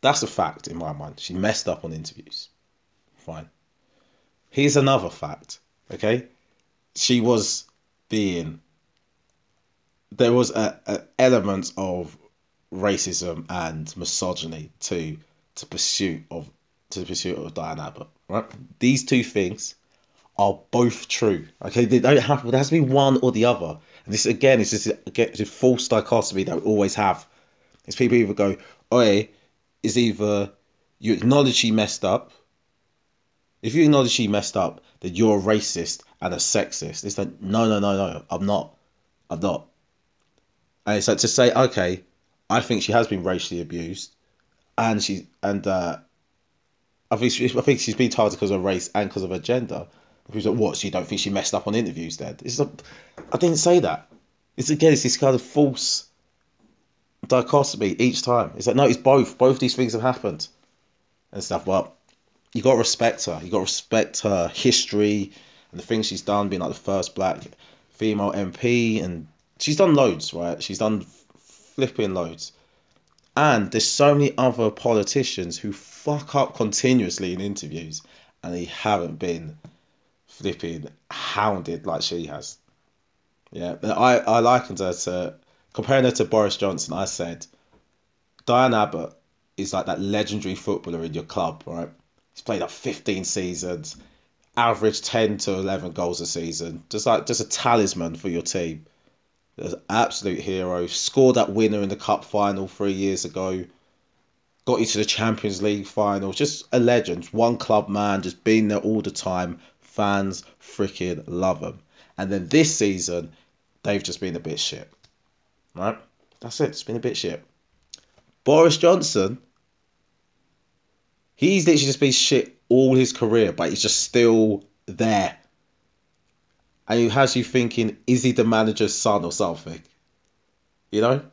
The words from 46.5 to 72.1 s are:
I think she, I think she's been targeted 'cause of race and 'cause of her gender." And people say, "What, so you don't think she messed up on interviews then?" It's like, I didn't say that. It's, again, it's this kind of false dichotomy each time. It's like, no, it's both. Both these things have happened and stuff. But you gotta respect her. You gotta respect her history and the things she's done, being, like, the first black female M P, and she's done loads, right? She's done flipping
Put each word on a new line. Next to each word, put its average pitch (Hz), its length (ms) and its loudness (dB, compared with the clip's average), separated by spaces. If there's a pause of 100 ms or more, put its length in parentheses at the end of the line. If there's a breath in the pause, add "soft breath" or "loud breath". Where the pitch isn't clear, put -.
I 117 40 0
think 120 160 0
she, 120 140 -2
I 123 160 0
think 139 180 2
she's 107 160 -4
been 123 140 2
targeted 104 300 0
'cause 98 120 0
of 95 120 -2
race 92 320 -2
and 101 160 -2
'cause 95 120 -6
of 90 60 -6
her 90 100 -6
gender." 113 480 -4 (380 soft breath)
And - 80 -20
people 107 80 -6
say, 110 160 0
"What, 107 200 0
so - 80 -6
you 92 60 -4
don't 87 160 -4
think 101 140 -4
she 101 80 -2
messed 98 240 -2
up 95 140 -2
on 104 80 -2
interviews 82 420 -4
then?" - 260 -12
It's 123 160 -8
like, 143 100 0 (640 loud breath)
I - 40 -2
didn't 165 200 2
say 175 220 6
that. 85 280 -4 (500)
It's, 135 120 -4
again, 156 240 6
it's 151 100 2
this 123 140 0
kind 135 180 4
of 123 60 0
false - 640 0 (1200)
dichotomy 123 600 2
each 123 320 0
time. 117 340 0
It's - 100 -6
like, 120 100 2
no, 139 100 6
it's 120 120 4
both. 135 400 4
Both 127 220 4
these 123 160 0
things 117 180 0
have 110 80 -2
happened 127 460 -2 (840)
and 95 120 -10
stuff. 85 220 -6
But 95 280 0 (600)
you 110 80 -4
gotta 127 160 6
respect - 480 0
her. 80 180 -6
You 87 80 -10
gotta 95 120 0
respect - 580 -2
her 95 260 0
history 104 840 0 (400 soft breath)
and 87 80 -14
the 85 60 -16
things 110 220 -2
she's 95 140 -6
done, 101 280 0
being, 90 120 -4
like, 85 100 -4
the - 40 -8
first 98 380 -4
black 95 280 -2 (480 soft breath)
female 104 420 -2
M 98 220 -6
P, 120 480 0
and 85 260 -8 (320)
she's 147 160 -2
done 170 200 6
loads, 107 380 2
right? 85 300 -6
She's 95 160 -8
done 107 260 0 (720)
flipping 117 380 -2